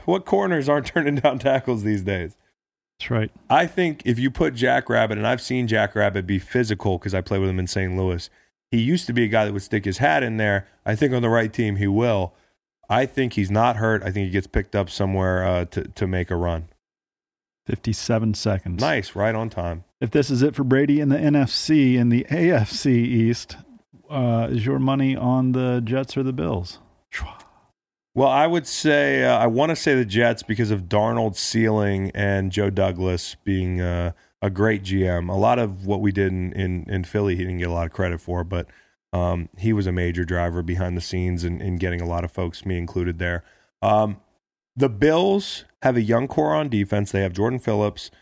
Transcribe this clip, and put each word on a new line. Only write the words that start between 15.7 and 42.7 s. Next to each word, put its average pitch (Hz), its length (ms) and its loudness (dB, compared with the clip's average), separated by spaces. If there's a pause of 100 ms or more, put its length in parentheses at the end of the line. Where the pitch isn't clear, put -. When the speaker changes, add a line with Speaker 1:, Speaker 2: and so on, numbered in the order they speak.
Speaker 1:
to - 180 -4
make 90 240 -2
a 87 60 -2
run. 85 320 -2 (960)
Speaker 2:
Fifty-seven 113 680 -2
seconds. 95 480 -2
Speaker 1:
Nice, 135 320 -2
right 110 220 0
on 113 140 -4
time. 87 340 -6 (160)
Speaker 2:
If 120 120 -4
this 143 180 2
is 127 120 2
it 147 140 2
for 143 80 -2
Brady 143 380 2
in 143 80 0
the 139 100 2
N 147 160 4
F 135 140 2
C, 135 480 4
in 120 100 4
the 117 240 2
A 170 200 4
F 113 180 2
C 120 340 2
East, 117 540 0 (520)
uh, 120 400 0
is 110 160 0
your 135 140 -2
money 135 380 0
on 127 340 2
the 123 320 0
Jets 131 320 -4
or 135 80 -2
the 131 100 -2
Bills? 117 460 -4 (1400)
Speaker 1:
Well, 135 140 4
I 139 160 4
would 170 220 0
say, 143 560 2
uh, 123 160 4
I 117 80 4
wanna 147 280 2
say 147 200 2
the 127 100 2
Jets 113 380 2
because 110 260 -2
of 101 140 0
Darnold's 107 560 0
ceiling 104 720 0
and 98 380 0
Joe 101 180 0
Douglas 92 760 -2
being, 92 380 0
uh, 87 300 -2 (280)
a 101 120 -2
great 101 320 2
G 95 240 0
M. 87 220 -2
A 95 80 -2
lot 117 200 4
of 95 280 -2
what 101 160 0
we 101 100 2
did 95 200 0
in, 90 220 -4
in, 90 360 -4
in 92 160 -4
Philly, 101 300 0
he 90 80 -2
didn't 90 140 -4
get 87 120 -4
a 85 40 -2
lot 85 140 -2
of - 60 -10
credit 87 280 -2
for, 87 220 -4
but, 87 240 -4 (460)
um, 87 440 -2
he 110 160 0
was 101 140 0
a 90 40 -2
major 87 340 0
driver 87 360 -2
behind 90 340 -2
the 90 60 -4
scenes 90 420 -4
in, 87 160 -4
in 90 180 -4
getting 87 240 -4
a 87 40 -6
lot 85 180 -4
of 85 80 -6
folks, 87 340 -6
me 92 120 -4